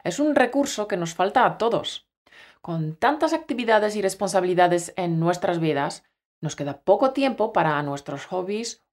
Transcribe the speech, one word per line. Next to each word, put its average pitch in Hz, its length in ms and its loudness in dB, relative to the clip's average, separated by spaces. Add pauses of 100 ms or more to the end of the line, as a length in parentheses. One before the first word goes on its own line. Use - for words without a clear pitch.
es 180 160 -4
un 294 140 2
recurso 262 520 0
que 208 120 -2
nos 165 160 -4
falta 202 320 4
a 160 100 0
todos. - 500 -2 (540)
Con 160 360 -6
tantas 302 360 0
actividades 226 640 0
y 208 60 -2
responsabilidades 180 920 2
en 175 220 0
nuestras 175 400 0
vidas, 139 460 -2 (380)
nos 156 120 -6
queda 143 280 -8
poco 262 300 4
tiempo 262 420 0
para 151 280 2
nuestros 139 440 -8
hobbies 202 680 -6